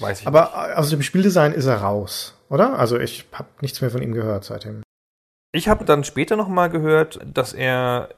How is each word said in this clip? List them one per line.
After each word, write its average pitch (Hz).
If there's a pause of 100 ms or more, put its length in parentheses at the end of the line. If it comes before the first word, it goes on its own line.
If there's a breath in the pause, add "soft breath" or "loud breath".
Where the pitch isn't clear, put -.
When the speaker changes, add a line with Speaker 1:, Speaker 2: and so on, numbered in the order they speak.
Speaker 1:
weiß 101
ich 107
Speaker 2:
Aber 151 (160)
Speaker 1:
nicht. -
Speaker 2:
aus 151
dem 151
Spieldesign 175
ist 139
er 127
raus, 101 (120)
oder? 220
Also 120
ich -
hab -
nichts -
mehr 127
von 123
ihm 120
gehört 110
seitdem. 107 (680)
Speaker 1:
Ich 170
hab 214
dann 147
später 139
noch 214
mal 180
gehört, 156
dass 139
er 127